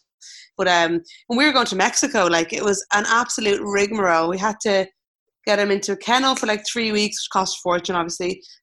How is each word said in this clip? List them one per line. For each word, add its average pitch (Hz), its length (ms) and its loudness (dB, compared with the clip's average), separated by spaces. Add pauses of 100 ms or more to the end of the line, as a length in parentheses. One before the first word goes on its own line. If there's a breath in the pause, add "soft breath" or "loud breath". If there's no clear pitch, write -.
(580 loud breath)
But, 190 100 0
um, 170 340 2 (260 loud breath)
when 240 120 -2
we 285 60 6
were 294 80 4
going 247 140 2
to 196 100 -4
Mexico, 190 500 2
like, 165 260 2
it 175 100 -4
was 196 300 0
an 208 140 2
absolute 226 560 0
rigmarole. 196 680 2
We 185 80 -2
had 208 240 -2
to 196 260 0 (580)
get 208 140 2
him 202 120 2
into 202 220 -2
a 190 40 -8
kennel 262 380 2
for, 262 120 -6
like, 214 200 -2
three 226 240 -4
weeks, 208 320 0
which - 80 -10
cost 190 260 -2
a - 60 -16
fortune, 180 320 -2
obviously. 175 480 -4 (200 loud breath)